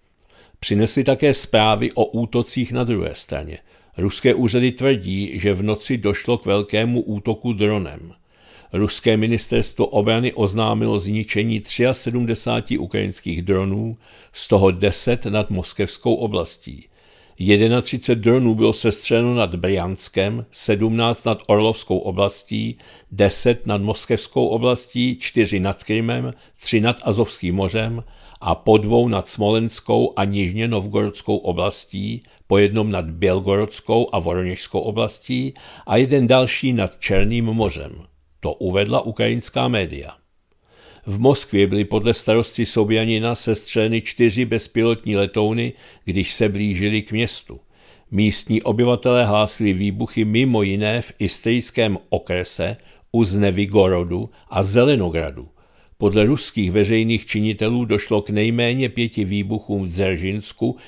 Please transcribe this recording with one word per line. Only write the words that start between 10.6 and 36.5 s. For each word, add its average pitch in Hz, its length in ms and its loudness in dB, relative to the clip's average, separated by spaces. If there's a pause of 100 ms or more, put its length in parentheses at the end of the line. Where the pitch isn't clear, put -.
zničení 107 640 -2
třiasedmdesáti 120 1160 -2
ukrajinských 98 640 -4
dronů, 98 540 -2 (360)
z - 160 -12
toho 98 220 6
deset 98 540 0
nad 104 260 -2
moskevskou 101 640 -2
oblastí. 90 720 -6 (560)
Jedenatřicet 113 720 2
dronů 117 400 4
bylo 110 180 4
sestřeleno 120 600 0
nad 101 200 0
Brjanskem, 95 960 -2
sedmnáct 113 720 0
nad 110 220 -2
Orlovskou 104 520 2
oblastí, 101 800 -4 (340)
deset 104 540 2
nad 104 160 0
moskevskou 110 640 -2
oblastí, 123 720 0
čtyři 101 400 0
nad 95 240 -4
Krymem, 120 500 -2 (260)
tři 113 200 0
nad 117 220 0
Azovským 98 520 0
mořem 110 500 -2 (360)
a 101 140 0
po 110 240 4
dvou 117 300 2
nad 101 200 -2
Smolenskou 113 880 0
a 98 80 0
Nižně 101 440 -2
Novgorodskou 104 680 -2
oblastí, 98 840 -4 (260)
po 98 120 6
jednom 107 320 4
nad 90 140 -2
Bělgorodskou 98 1080 0
a 110 60 0
Voroněžskou 90 640 -2
oblastí 113 720 -4 (320)
a 104 100 2
jeden 131 300 4
další 127 460 2